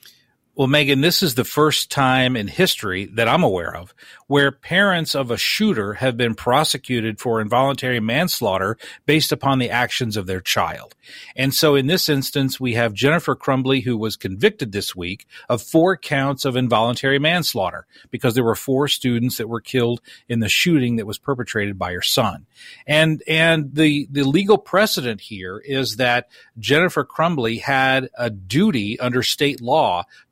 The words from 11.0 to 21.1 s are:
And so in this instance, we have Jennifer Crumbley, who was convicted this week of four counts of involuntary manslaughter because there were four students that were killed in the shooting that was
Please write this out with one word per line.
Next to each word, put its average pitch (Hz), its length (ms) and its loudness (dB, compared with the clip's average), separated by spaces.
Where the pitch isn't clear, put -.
And 135 180 0
so 151 200 4
in 135 120 2
this 180 220 0
instance, 135 520 -2
we 127 140 -2
have 113 200 0
Jennifer 139 400 0
Crumbley, 131 480 0
who 123 140 -2
was 107 200 -4
convicted 117 560 -2
this 98 240 -6
week 92 300 -8
of 120 140 -2
four 170 340 2
counts 139 480 -2
of 127 120 -2
involuntary 123 600 2
manslaughter 143 680 -2
because 120 240 -2
there 123 100 2
were 113 100 2
four 135 340 -2
students 120 500 -2
that 110 100 -6
were 117 120 -6
killed 120 400 0
in 117 120 -2
the 107 80 0
shooting 127 480 2
that 107 100 -4
was 107 120 -10